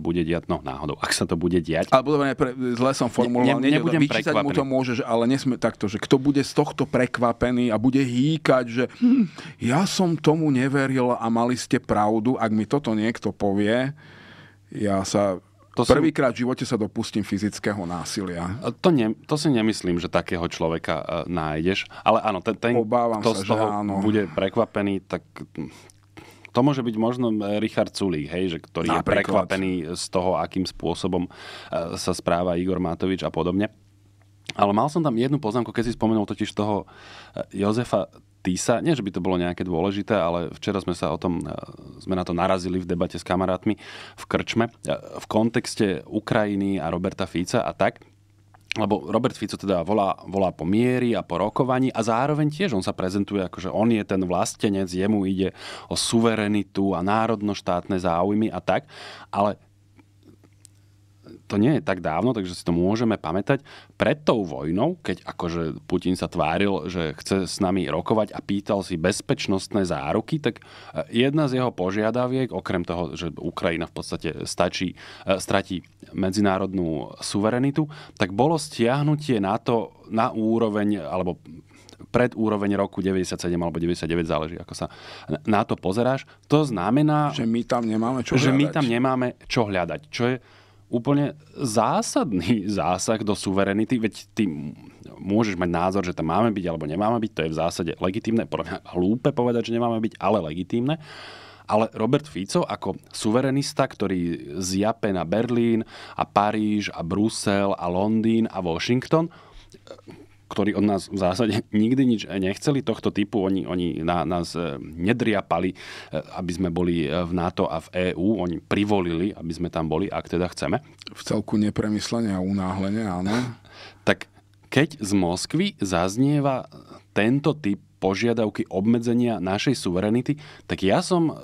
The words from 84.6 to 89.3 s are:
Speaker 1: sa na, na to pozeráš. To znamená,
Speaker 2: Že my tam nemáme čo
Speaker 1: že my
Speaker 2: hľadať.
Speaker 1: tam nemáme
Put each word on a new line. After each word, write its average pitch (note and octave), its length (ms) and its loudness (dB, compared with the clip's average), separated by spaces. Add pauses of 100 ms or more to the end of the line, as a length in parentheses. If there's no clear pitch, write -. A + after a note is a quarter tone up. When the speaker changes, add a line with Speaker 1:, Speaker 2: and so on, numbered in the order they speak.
Speaker 1:
sa - 140 -8 (400)
na, G2+ 320 0
na - 80 4
to A2 80 -2
pozeráš. A#2+ 480 0 (240)
To D3+ 160 4
znamená, C#3+ 720 2
Speaker 2:
Že A#2+ 120 -2
my A#2 200 0
tam B2 160 0
nemáme A2+ 400 -2
čo - 160 2
Speaker 1:
že C3 160 4
my C#3+ 160 2
Speaker 2:
hľadať. - 40 -4
Speaker 1:
tam D3 120 0
nemáme B2+ 400 2 (240)